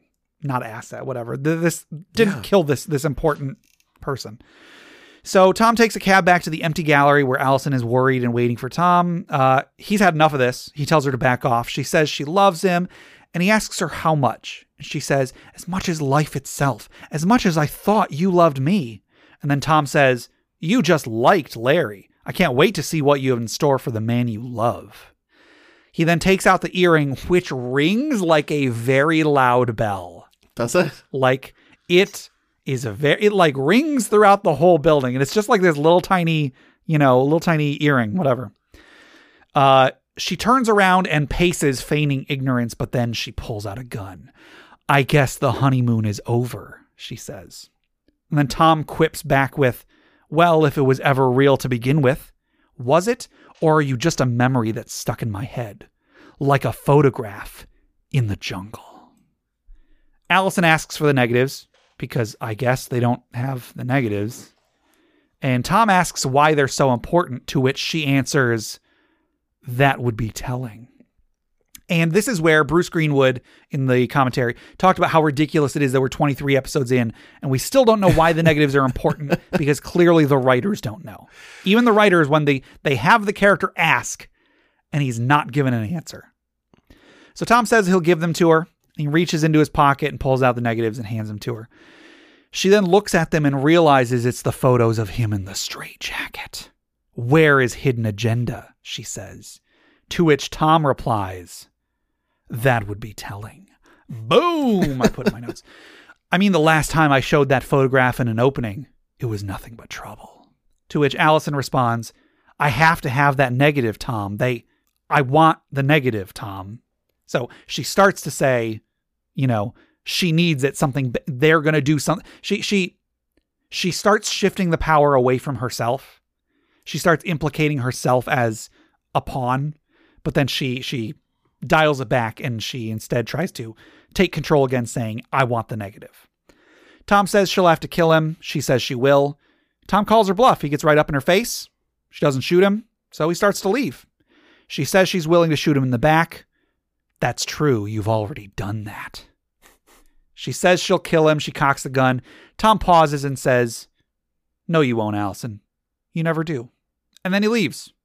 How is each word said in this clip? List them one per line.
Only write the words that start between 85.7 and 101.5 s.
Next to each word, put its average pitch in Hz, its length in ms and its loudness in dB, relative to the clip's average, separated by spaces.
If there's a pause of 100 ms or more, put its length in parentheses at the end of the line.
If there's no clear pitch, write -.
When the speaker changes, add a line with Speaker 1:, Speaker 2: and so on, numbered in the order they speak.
Speaker 1:
an 110 180 -4
answer. - 400 -14 (1000)
So 165 100 -8
Tom 233 220 4
says 226 180 4
he'll 185 140 2
give 165 220 2
them 170 120 -2
to 165 160 4
her. 160 180 2 (300)
He 151 120 -4
reaches 156 340 0
into 156 160 2
his 147 100 2
pocket 143 400 0
and 139 120 -10
pulls 131 200 0
out 127 140 2
the 120 60 -6
negatives 113 360 -2
and 117 80 -10
hands 107 220 -8
them 104 120 -10
to 120 140 -8
her. 113 160 -14 (800)
She - 200 -2
then 202 160 6
looks 196 280 2
at 165 180 0
them 156 140 0
and 139 180 0
realizes 135 640 4
it's 123 160 -2
the 120 120 -2
photos 120 440 2
of 107 120 -4
him 107 240 -2
in 98 120 -4
the 98 80 -16
straitjacket. - 1200 -12 (420)
"Where 139 480 4
is 120 140 0
hidden 117 320 -2
agenda?" 113 760 -4
she - 220 -14
says. - 560 -16 (500)
To - 140 -2
which 147 260 2
Tom 156 380 2
replies, 95 800 -6 (800)